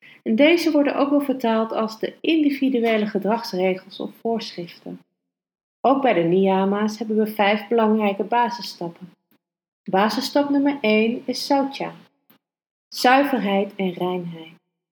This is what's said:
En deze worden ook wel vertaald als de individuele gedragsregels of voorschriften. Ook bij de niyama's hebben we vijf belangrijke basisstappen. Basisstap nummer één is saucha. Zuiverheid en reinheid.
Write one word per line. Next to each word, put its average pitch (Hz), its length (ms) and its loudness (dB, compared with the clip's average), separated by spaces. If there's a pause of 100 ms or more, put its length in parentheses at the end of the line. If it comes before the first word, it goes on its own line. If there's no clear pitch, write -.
(220)
En 226 120 -2
deze 320 360 4
worden 285 260 2
ook 277 140 0
wel 285 100 4
vertaald 226 520 0
als 214 260 -4
de - 220 -6
individuele 247 880 0
gedragsregels 190 920 -2
of - 100 -10 (100)
voorschriften. 180 800 -8 (800)
Ook 269 220 2
bij 254 100 4
de 175 100 2
niyama's 190 760 2
hebben 220 180 -4
we 214 100 2
vijf 214 420 0
belangrijke 214 560 2
basisstappen. 196 880 -4 (680)
Basisstap 220 680 0
nummer 277 300 0
één 220 440 2
is - 220 -6
saucha. 269 480 -2 (920)
Zuiverheid 220 880 2
en 185 180 -4
reinheid. 170 600 -6 (380)